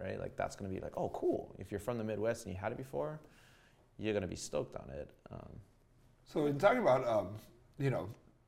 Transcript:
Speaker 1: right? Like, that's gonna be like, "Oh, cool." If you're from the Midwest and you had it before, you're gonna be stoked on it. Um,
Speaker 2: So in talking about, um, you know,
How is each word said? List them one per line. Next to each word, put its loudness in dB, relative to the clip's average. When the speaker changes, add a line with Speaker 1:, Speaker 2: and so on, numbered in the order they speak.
Speaker 1:
right? -4
Like, -6
that's -2
gonna -6
be -2
like, -6
"Oh, 0
cool." 0
If -12
you're -2
from -4
the -2
Midwest 0
and -4
you -6
had -2
it -4
before, -4
you're 0
gonna 0
be -6
stoked -4
on -12
it. -10
Um, -12
Speaker 2:
So 2
in 2
talking 8
about, 6
um, 2
you 2
know, 0